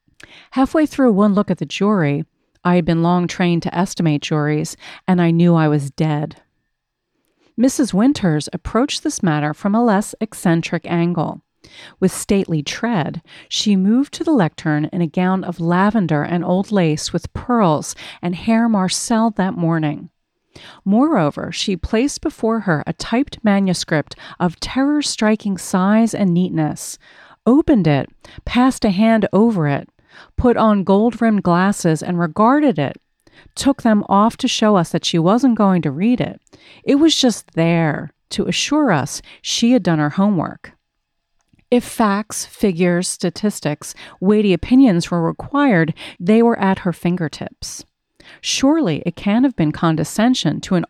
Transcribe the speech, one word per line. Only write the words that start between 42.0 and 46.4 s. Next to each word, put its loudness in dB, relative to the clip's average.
figures, 0
statistics, -6
weighty 2
opinions 4
were -2
required, 0
they 2